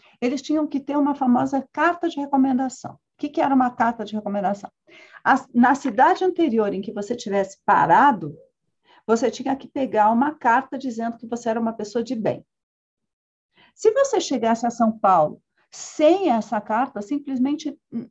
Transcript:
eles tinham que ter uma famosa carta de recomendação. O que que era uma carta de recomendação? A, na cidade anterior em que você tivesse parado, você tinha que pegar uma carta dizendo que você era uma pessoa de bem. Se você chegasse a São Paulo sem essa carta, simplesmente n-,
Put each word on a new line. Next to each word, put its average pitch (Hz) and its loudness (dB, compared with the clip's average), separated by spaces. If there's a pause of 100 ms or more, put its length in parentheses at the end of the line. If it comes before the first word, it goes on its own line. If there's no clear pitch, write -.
(200)
eles 262 -4
tinham 302 -2
que 285 -6
ter 277 -6
uma 285 2
famosa 269 0
carta 339 0
de 311 -6
recomendação. 269 -2
O - -20 (180)
que 294 -8
que 311 -4
era 269 2
uma 254 2
carta 240 -2
de 208 -10
recomendação? 202 -4 (540)
A, 196 2 (100)
na 247 4
cidade 277 2
anterior 226 0
em 190 -6
que 202 -10
você 208 -8
tivesse 196 -4
parado, 175 4 (680)
você 226 2
tinha 269 -6
que - -10
pegar 214 0
uma 277 0
carta 254 0
dizendo 233 -8
que 226 -18
você 233 -8
era 226 -2
uma 226 -2
pessoa 226 -6
de 240 -8
bem. - -4 (1300)
Se - 2
você 539 2
chegasse 233 0
a 233 -2
São 226 0
Paulo 180 2 (320)
sem 339 2
essa 220 -2
carta, 220 -4
simplesmente 277 -4 (140)
n-, 233 -10